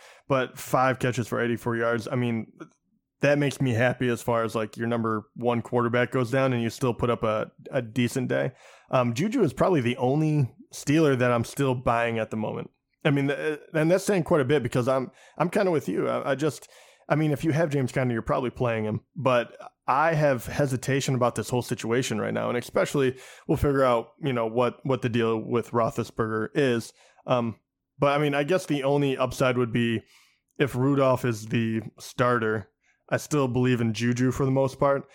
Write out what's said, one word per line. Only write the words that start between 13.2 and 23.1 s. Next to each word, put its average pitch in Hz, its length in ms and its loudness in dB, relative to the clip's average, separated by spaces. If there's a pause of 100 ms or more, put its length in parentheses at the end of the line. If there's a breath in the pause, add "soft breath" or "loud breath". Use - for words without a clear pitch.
th-, 151 300 -2 (140)
and 160 180 2
that's 190 140 2
saying 185 200 2
quite 160 180 2
a - 20 2
bit 139 180 2
because 113 240 -2
I'm, 131 240 0 (280 loud breath)
I'm 165 100 0
kinda 190 220 0
with 151 180 0
you. 190 180 -2
I, 123 260 -2
I - 20 2
just, 139 340 -4 (400 loud breath)
I 156 60 2
mean, 151 180 2
if 139 100 -4
you 160 100 0
have 160 180 2
James 135 200 0
Conner, 127 220 0
you're 113 80 0
probably 131 300 -2
playing 117 340 -2
him. 110 160 -2 (160)
But 123 400 0 (320)
I 151 240 4
have 143 320 2
hesitation 135 720 -2
about 120 220 2
this 110 120 -4
whole 123 140 0
situation 117 580 -2
right 107 140 -4
now, 110 160 -2
and 120 80 -2
especially 131 580 0 (320 loud breath)